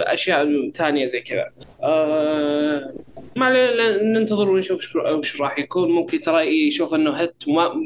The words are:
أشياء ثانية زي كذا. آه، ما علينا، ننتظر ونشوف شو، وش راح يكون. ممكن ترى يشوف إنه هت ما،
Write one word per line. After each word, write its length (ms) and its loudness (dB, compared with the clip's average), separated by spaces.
أشياء 560 0
ثانية 360 0
زي 140 -4
كذا. 260 -4
آه، 1120 0
ما 100 2
علينا، 560 2
ننتظر 460 2
ونشوف 320 0
شو، 180 -4
وش 420 -2
راح 180 -2
يكون. 320 0
ممكن 300 0
ترى 480 2
يشوف 260 -2
إنه 160 2
هت 240 -2
ما، 220 2